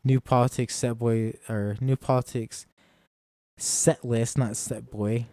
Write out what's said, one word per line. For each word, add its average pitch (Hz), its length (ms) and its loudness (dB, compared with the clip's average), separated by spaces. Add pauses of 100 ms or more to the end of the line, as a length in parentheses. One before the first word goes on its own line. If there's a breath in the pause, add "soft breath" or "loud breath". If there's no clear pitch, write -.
New 131 200 4
Politics 123 520 2
set 120 240 -2
boy, 113 360 0 (120)
or 104 360 -2
New 131 140 2
Politics - 680 -2 (920 soft breath)
set - 480 0
list, 117 320 0
not 113 180 0
set 117 340 -8
boy. 110 420 -2